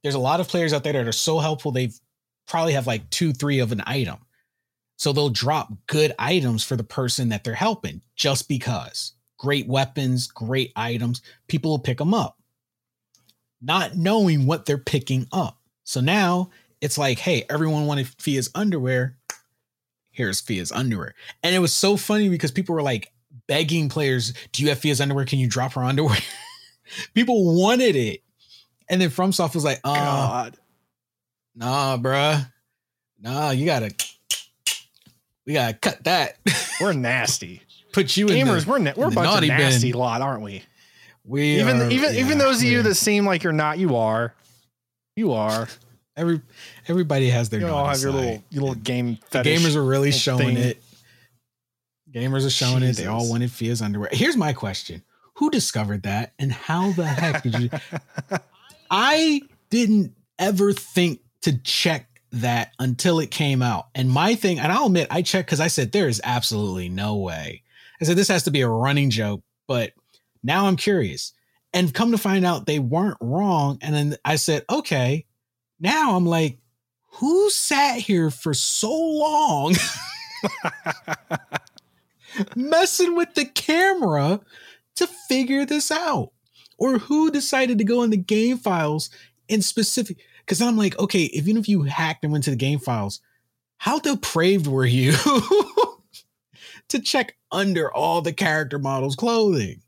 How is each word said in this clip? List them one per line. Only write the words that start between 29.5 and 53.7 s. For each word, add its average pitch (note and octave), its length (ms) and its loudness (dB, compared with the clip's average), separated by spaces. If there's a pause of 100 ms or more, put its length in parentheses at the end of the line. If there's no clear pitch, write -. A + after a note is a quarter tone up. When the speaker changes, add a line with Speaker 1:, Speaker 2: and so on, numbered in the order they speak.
Speaker 1:
was D#3 100 0
like, C3+ 180 -2
"Uh, C#3 120 0
Speaker 2:
God. C#3 640 -2 (1000)
Speaker 1:
nah, C3+ 400 0
bruh. C#3 500 0 (760)
Nah, C3+ 300 -4
you C3 160 0
gotta, A#2+ 260 0 (1500)
we C#3+ 80 -4
gotta A#2+ 200 0
cut - 300 -6
that." D#3+ 320 0 (220)
<laughs> - 220 -8
Speaker 2:
We're G3 120 2
nasty. A#2+ 720 -2 (300)
Speaker 1:
Put F3 240 0
you G#3 120 2
in B3+ 180 4
Speaker 2:
Gamers, F3 180 2
Speaker 1:
the, F#3+ 60 -4
Speaker 2:
we're C#4 80 2
na-, D3 180 2
we're A#3+ 80 0
Speaker 1:
in - 40 2
Speaker 2:
a - 20 0
Speaker 1:
the - 60 -2
Speaker 2:
bunch E3+ 120 2
of - 60 4
Speaker 1:
naughty E3 140 4
bin. C3 100 2
Speaker 2:
nasty B2 340 4
lot, A#2+ 300 0
aren't C3 200 -4
we? G2+ 200 -10 (600)
Speaker 1:
We C#3+ 360 0
Speaker 2:
Even, C#3 220 4
Speaker 1:
are, - 80 2
Speaker 2:
even, C4+ 240 2
Speaker 1:
yeah, B3 60 0
Speaker 2:
even C#4+ 180 2
those C4+ 180 4
of A#3 80 2
you B3 60 4
Speaker 1:
we B3 100 4
are. - 40 2
Speaker 2:
that G#3 100 4
seem G#3 320 2
like F3+ 160 0
you're E3+ 100 0
not, D3+ 260 0
you E3 180 2
are. A2+ 380 0 (800)
You G#3 180 0
are. A2 360 0 (480)
Speaker 1:
Every, E3 240 0 (480)
everybody D3 400 2
has A#2 220 2
their G#2+ 100 -2
Speaker 2:
You C3+ 80 0
all C#3+ 160 0
Speaker 1:
naughty C#3+ 60 0
Speaker 2:
have C3+ 120 0
your C#3 100 0
Speaker 1:
side. C#3 60 0
Speaker 2:
little, A2+ 300 -2
your C#3 140 -4
little C3 140 -2
game A#2+ 440 -2
Speaker 1:
The - 60 -20
Speaker 2:
fetish D3 360 2
Speaker 1:
gamers D#3 140 4
are C#3+ 80 2
really C3+ 240 4
Speaker 2:
little C3+ 120 2
Speaker 1:
showing B2+ 360 2
Speaker 2:
thing. - 0 -
Speaker 1:
it. B2 260 -2 (1300)
Gamers C3 340 -2
are C3+ 40 0
showing B2+ 320 0
it. B2+ 140 2
They E2+ 100 -6
all A2 140 -4
Speaker 2:
Jesus. A#2 100 -2
Speaker 1:
wanted A#2+ 220 -2
Fia's A2+ 300 -4